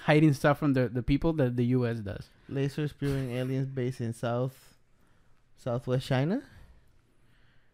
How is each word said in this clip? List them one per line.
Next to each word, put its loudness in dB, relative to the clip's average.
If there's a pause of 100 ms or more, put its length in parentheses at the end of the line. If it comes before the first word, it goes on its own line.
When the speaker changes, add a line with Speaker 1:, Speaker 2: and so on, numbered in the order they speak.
Speaker 1:
hiding 6
stuff 2
from 2
the, 2
the -4
people 2
that 0
the 2
U 2
S -4
does. -10 (220)
Speaker 2:
Laser -4
spewing -4
aliens -2
based -4
in -4
South, -4 (800)
Southwest -2
China. 0 (1300)